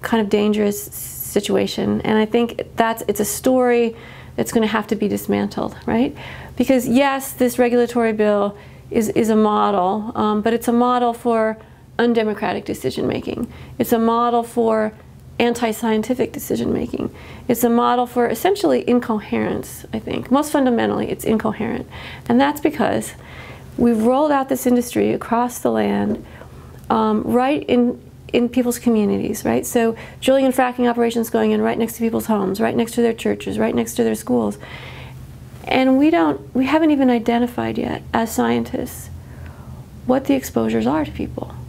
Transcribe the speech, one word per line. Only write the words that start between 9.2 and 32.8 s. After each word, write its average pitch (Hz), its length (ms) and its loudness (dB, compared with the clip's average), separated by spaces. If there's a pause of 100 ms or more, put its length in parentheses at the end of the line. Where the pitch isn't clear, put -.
a 220 60 6
model, 208 800 2
um, 214 280 0
but 226 100 2
it's 233 160 0
a 240 40 2
model 247 400 2
for 226 440 0 (420)
undemocratic 214 680 0
decision - 420 -4
making. - 460 -4 (260)
It's - 140 2
a 233 60 4
model 233 440 2
for 220 500 0 (460)
anti-scientific 233 960 0
decision - 400 -2
making. - 420 -4 (340)
It's 233 160 0
a 233 60 4
model 240 360 4
for 240 220 0
essentially 339 600 2
incoherence, 226 1040 -2
I 220 60 -4
think. - 320 -6
Most 294 220 2
fundamentally, 226 580 2
it's - 140 -6
incoherent. 220 640 -2 (400)
And 240 120 6
that's 294 200 2
because 220 540 0 (600)
we've 233 260 4
rolled 262 280 4
out 269 180 2
this 262 180 0
industry 240 460 2
across 240 460 -2
the 240 120 0
land, 208 540 0 (680)
um, 220 320 2
right 254 460 0
in, 247 320 2 (320)
in 240 160 2
people's 240 300 0
communities, 214 680 0
right? 233 220 0
So 226 300 2 (240)
drilling 269 240 4
and 254 100 4
fracking 247 340 2
operations 233 420 0
going 220 200 2
in 214 100 2
right 226 180 0
next 226 160 -2
to - 60 -8
people's 226 260 0
homes, 202 340 0
right 226 160 0
next 226 160 0